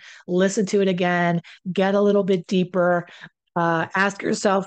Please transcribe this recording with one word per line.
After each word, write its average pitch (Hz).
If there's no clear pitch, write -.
listen 185
to 202
it 190
again, 175
get 196
a 202
little 202
bit 185
deeper, 175
uh, 170
ask 196
yourself 196